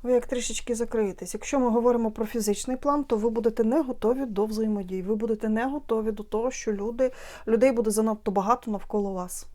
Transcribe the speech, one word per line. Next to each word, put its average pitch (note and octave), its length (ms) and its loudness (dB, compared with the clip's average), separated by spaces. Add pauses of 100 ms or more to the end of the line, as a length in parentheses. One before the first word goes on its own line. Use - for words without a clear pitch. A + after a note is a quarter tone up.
Ви A#3+ 100 2
як A#3+ 140 4
трішечки - 480 -2
закриєтесь. A3 600 -2
Якщо C4 260 0
ми B3 100 4
говоримо A#3 400 4
про A3 160 -4
фізичний G#3+ 500 -2
план, C#4+ 280 0
то A#3 120 0
ви A3 140 2
будете A3+ 340 0
не C4 180 4
готові B3+ 440 0
до G#3 200 0
взаємодії, G#3 560 -2
ви G3 120 -2
будете A3 340 -2
не A3 180 2
готові A3+ 460 -2
до G#3+ 100 -6
того, A3+ 280 -2
що A#3 220 -4
люди, A#3 400 -2 (360)
людей A3+ 240 6
буде A3+ 180 2
занадто A3 400 0
багато G#3 400 0
навколо G3+ 420 -4
вас. F3+ 420 -8